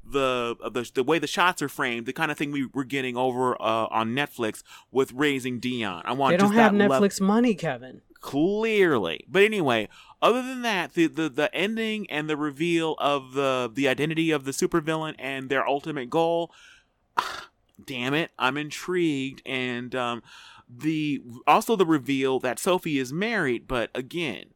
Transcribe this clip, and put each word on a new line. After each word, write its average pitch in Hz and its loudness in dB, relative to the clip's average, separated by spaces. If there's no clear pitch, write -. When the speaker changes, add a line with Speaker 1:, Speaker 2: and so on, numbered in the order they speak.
Speaker 1:
the, 123 0
uh, 113 -6
the, 120 -4
the 131 2
way 151 2
the 147 -2
shots 180 2
are 143 -2
framed, 120 -4
the 131 -6
kind 160 -2
of 147 -6
thing 143 -4
we 139 -2
were 139 -4
getting 127 -4
over, 127 0
uh, 110 0
on 113 -2
Netflix 123 -4
with 127 0
Raising 127 0
Dion. 110 -4
I 113 -2
want 135 2
Speaker 2:
They 175 4
don't 202 6
Speaker 1:
just 220 4
Speaker 2:
have 214 8
Speaker 1:
that 202 6
lev- 160 4
Speaker 2:
Netflix 196 0
money, 214 4
Kevin. 127 -8
Speaker 1:
Clearly. 175 2
But 175 4
anyway, 147 2
other 226 4
than 254 -8
that, 196 -2
the, 165 4
the, 151 -2
the 143 0
ending 214 -2
and 151 -4
the 151 0
reveal 156 0
of 135 0
the, 131 0
the 135 2
identity 156 0
of 143 0
the 135 -4
supervillain 160 -2
and 135 -6
their 135 2
ultimate 143 -4
goal, 165 0
<sighs> - -12
damn 131 -4
it, 160 -2
I'm 127 0
intrigued. 147 -4
And, 123 -6
um, 120 -4
the, 147 -4
also 196 4
the 185 4
reveal 135 2
that 120 -2
Sophie 170 0
is 127 -4
married, 175 -2
but 120 -2
again 127 -6